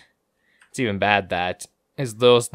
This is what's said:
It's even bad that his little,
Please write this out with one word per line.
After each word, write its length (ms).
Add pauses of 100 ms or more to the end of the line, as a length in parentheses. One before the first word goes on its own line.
(720)
It's 100
even 180
bad 300
that 380 (300)
his 200
little, 220 (160)